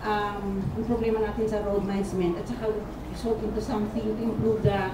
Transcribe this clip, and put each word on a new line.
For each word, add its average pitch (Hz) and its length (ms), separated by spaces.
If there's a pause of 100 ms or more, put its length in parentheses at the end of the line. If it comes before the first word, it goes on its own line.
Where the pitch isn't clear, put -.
um, 208 400 (320)
yung 226 80
problema 226 400
natin 214 240
sa 208 160
road 202 160
management 190 560
at 208 80
saka 226 260 (380)
result 226 320
into 208 160
something 214 480
to 214 160
improve 220 420
the 202 160 (140)